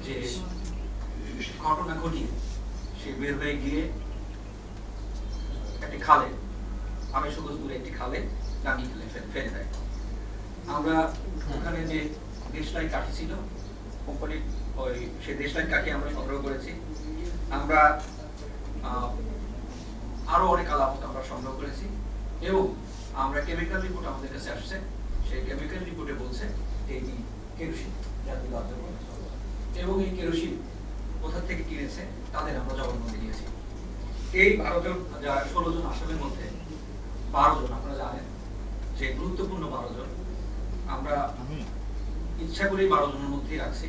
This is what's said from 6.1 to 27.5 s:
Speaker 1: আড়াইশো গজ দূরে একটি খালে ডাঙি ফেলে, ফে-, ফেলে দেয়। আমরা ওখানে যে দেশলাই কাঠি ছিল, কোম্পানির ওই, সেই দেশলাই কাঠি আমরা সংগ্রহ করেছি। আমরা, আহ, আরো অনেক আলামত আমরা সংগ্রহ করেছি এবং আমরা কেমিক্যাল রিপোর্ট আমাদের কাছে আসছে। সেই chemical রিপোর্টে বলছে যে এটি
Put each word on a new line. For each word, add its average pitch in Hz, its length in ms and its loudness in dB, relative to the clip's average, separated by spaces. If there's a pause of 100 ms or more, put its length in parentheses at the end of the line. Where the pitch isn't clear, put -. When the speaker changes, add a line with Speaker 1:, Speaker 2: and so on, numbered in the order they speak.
Speaker 1:
আড়াইশো 151 280 0
গজ 147 160 -4
দূরে 135 200 -4
একটি - 180 -6
খালে 139 200 -2 (460)
ডাঙি 127 260 2
ফেলে, 107 220 -8
ফে-, - 200 -6
ফেলে - 220 -2
দেয়। - 140 -2 (1040)
আমরা 160 220 4 (600)
ওখানে 160 240 0 (100)
যে 156 80 2 (560)
দেশলাই 156 400 0
কাঠি - 240 0
ছিল, - 140 -2 (760)
কোম্পানির 151 360 -2 (400)
ওই, 127 140 2 (280)
সেই 143 180 -2
দেশলাই 151 300 2
কাঠি - 240 4
আমরা 139 200 0
সংগ্রহ 135 300 0
করেছি। 135 240 -2 (840)
আমরা, 151 240 8 (1080)
আহ, - 200 0 (1300)
আরো 170 100 8 (100)
অনেক 170 200 4
আলামত - 340 4
আমরা 139 220 -4
সংগ্রহ 127 300 -4
করেছি - 260 -4 (640)
এবং 190 160 8 (600)
আমরা 139 220 2
কেমিক্যাল - 400 2
রিপোর্ট - 260 -2
আমাদের - 220 -6
কাছে - 220 -6
আসছে। - 200 -4 (520)
সেই - 180 2
chemical - 440 -2
রিপোর্টে - 320 -2
বলছে - 220 -2 (420)
যে - 140 -2
এটি - 140 -2 (420)